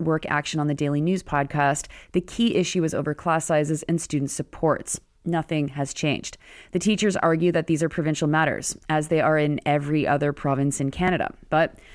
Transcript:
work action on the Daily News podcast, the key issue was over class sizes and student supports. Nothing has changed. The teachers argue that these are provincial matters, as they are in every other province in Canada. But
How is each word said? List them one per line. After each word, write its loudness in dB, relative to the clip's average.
work 0
action -2
on 0
the 0
Daily 0
News 0
podcast, 0
the 0
key 0
issue 0
was 0
over -2
class 0
sizes 0
and 0
student -2
supports. -2
Nothing -2
has -6
changed. -2
The 0
teachers 2
argue 2
that 0
these 2
are 2
provincial -2
matters, 0
as 0
they 2
are 2
in 0
every 2
other 2
province 0
in 0
Canada. 0
But 2